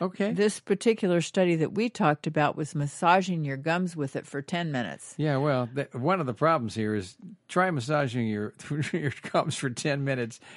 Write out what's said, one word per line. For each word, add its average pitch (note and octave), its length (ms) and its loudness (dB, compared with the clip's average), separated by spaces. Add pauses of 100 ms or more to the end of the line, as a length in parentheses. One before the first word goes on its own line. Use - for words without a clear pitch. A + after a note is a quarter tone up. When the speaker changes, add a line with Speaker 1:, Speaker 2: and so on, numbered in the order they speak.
Speaker 1:
Okay. F#3+ 320 -2
Speaker 2:
This G#3 260 0
particular G3 600 2
study F3 340 2
that D#3+ 180 2
we A3+ 140 0
talked D3+ 400 2
about D3+ 300 2
was D#3 180 -6
massaging E3+ 680 2
your C3+ 100 -4
gums E3 400 -2
with D3 220 -4
it - 100 -8
for C#3+ 140 -8
ten E3+ 320 -4
minutes. A2 420 -6
Speaker 1:
Yeah, D3 220 2
well, C3 360 2
th-, C3+ 200 -6
one E3 260 0
of D3+ 60 -2
the B2 80 -2
problems C#3 420 2
here G#2+ 180 0
is F#2+ 220 -4 (320)
try F3+ 240 2
massaging B2+ 560 0
your, G#2+ 240 -2 (220)
<laughs> D3 180 -2
your D3+ 220 -2 (180)
gums D#3+ 240 2
for C#3 140 -2
ten C#3 340 -2
minutes B2+ 380 -2 (140)